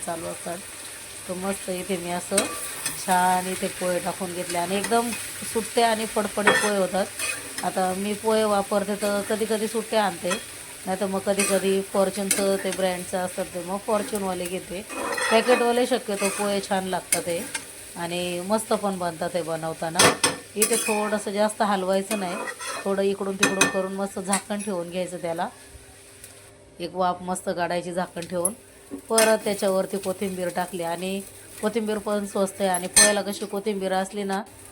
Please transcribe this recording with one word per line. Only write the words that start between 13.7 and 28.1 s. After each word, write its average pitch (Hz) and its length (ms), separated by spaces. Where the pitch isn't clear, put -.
फॉर्च्यूनवाले 196 680
घेते. 180 400
पॅकेटवाले 240 540
शक्यतो 208 440
पोहे 202 320
छान 190 240
लागतात 180 360
ते 175 240
आणि 175 420
मस्त 214 340
पण 196 240
बनतात 170 360
ते 175 80
बनवताना. 160 580
इथे 220 200
थोडंसं 214 560
जास्त 214 300
हलवायचं 196 580
नाही, 185 160
थोडं 196 180
इकडून 196 340
तिकडून 190 340
करून 190 240
मस्त 196 260
झाकण 196 420
ठेवून 175 280
घ्यायचं 175 280
त्याला, 170 300
एक 175 140
वाफ 180 280
मस्त 180 280
काढायची 175 440
झाकण 175 280